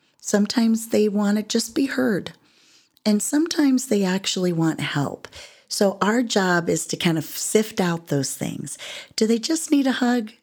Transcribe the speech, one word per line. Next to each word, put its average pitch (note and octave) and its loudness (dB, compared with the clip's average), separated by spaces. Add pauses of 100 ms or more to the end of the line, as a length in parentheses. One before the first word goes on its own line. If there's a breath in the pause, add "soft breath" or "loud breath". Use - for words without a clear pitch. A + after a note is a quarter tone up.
(200)
Sometimes A3+ 0
they G#3+ 2
want G#3 0
to G#3 -2
just - -4
be C#4 0
heard. B3 -2 (720 soft breath)
And G#3 2
sometimes D4 2
they G3+ 2
actually F#3 0
want E3 0
help. - -4 (420 loud breath)
So G3 2
our A3 2
job F3+ 0
is E3 0
to D3+ -4
kind E3 2
of D3+ -2
sift - -2
out E3+ -2
those C#3 -2
things. - -8 (400 loud breath)
Do A3 2
they A3+ 2
just D#4+ -2
need C#4+ 4
a C4 2
hug? A#3+ 0 (100)